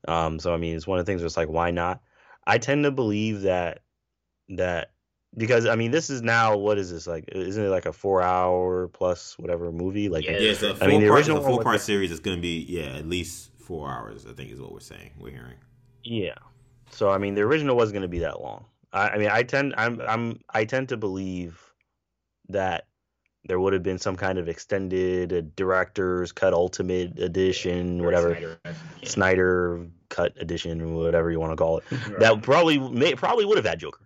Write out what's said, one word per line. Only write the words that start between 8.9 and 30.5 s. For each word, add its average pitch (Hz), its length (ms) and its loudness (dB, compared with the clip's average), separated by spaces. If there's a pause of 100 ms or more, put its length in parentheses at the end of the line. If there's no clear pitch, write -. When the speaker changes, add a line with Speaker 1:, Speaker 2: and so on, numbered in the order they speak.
Speaker 1:
whatever 87 320 -4
movie? 95 380 -2
Like, 80 160 -2
Speaker 2:
Yeah, - 140 -2
Speaker 3:
Yeah, 107 140 4
it's 98 100 -2
a 101 180 -2
Speaker 1:
I 98 60 4
mean, 104 160 8
the 107 60 8
Speaker 3:
four-part, 107 100 10
Speaker 1:
original 151 200 4
Speaker 3:
it's 143 80 -2
a - 20 4
Speaker 1:
one - 20 4
was 127 60 4
Speaker 3:
four-part 113 260 2
series. 101 280 0
It's 82 100 -8
gonna 92 200 -2
be, 85 280 -2
yeah, 76 280 -6
at 76 100 -10
least 85 520 -6
four 73 320 -10
hours, 55 360 -12
I 58 60 -18
think 58 180 -14
is 62 100 -16
what - 120 -14
we're - 80 -16
saying, - 380 -20
we're - 140 -14
hearing. 62 240 -18 (480)
Speaker 1:
Yeah. 113 300 -4 (560)
So, 101 200 2
I 98 80 4
mean, 98 160 -2
the 104 80 2
original 139 340 2
wasn't 110 200 2
gonna 95 120 -4
be 85 120 -6
that 76 200 -4
long. 55 240 -12 (280)
I, 98 180 0
I 104 80 -2
mean, 104 120 0
I 113 120 2
tend, 139 340 -2
I'm, 117 240 -2
I'm, 117 400 -4 (140)
I 113 100 2
tend 131 260 -4
to 127 60 -2
believe 92 640 -6 (880)
that 92 380 -2 (580)
there 92 160 0
would 95 120 4
have 95 100 0
been 92 160 -2
some 95 180 -4
kind 92 220 -2
of 85 100 -4
extended, 92 840 -2
uh, 87 100 0 (140)
director's 92 760 0
cut, 95 220 2
ultimate 90 640 0
edition, 90 840 0
Speaker 2:
Or 87 40 0
Speaker 1:
whatever. 85 300 4
Speaker 2:
Snyder 82 300 -10
cut. - 100 -10 (280)
Yeah. - 60 -10
Speaker 1:
Snyder 90 800 2 (220)
cut 87 320 0
edition, 82 540 -4